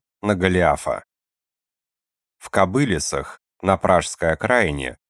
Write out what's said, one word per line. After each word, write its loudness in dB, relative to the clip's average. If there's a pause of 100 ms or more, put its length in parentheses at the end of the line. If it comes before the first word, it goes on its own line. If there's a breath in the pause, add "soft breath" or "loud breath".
(220)
на 0
Голиафа. 0 (1300)
В -20
Кобылицах, -2 (200)
на 2
пражской 0
окраине, -2 (120)